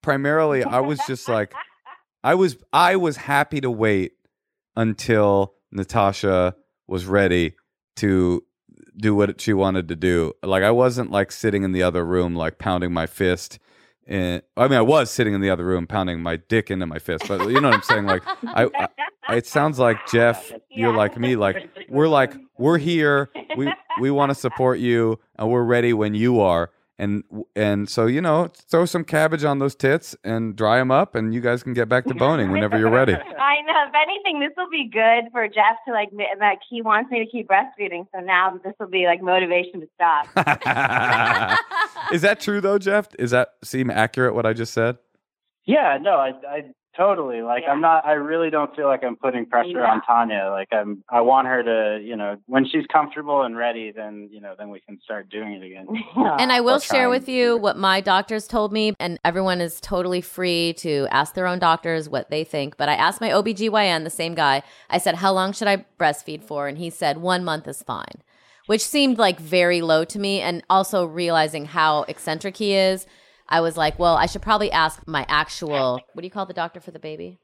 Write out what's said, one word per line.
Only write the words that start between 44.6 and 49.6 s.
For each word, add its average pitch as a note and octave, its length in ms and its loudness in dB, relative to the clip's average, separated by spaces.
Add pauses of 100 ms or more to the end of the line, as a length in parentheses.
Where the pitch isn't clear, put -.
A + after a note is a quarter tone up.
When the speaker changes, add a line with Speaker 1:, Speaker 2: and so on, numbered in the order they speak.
Speaker 1:
said? A#2+ 240 0 (680)
Speaker 3:
Yeah, G3 340 2
no, G3 120 0
I, C#3 180 2 (180)
I D3 140 -6 (340)
totally, D#3 460 0
like, A#2+ 240 -2
Speaker 2:
Yeah. C#3+ 60 0
Speaker 3:
I'm D3 100 0
not, D#3+ 240 4
I D3+ 80 2
really D#3 380 0
don't D3 240 -2
feel D3+ 120 -4
like C3 160 0
I'm A#2+ 120 -4
putting B2 320 -4
pressure A#2+ 320 0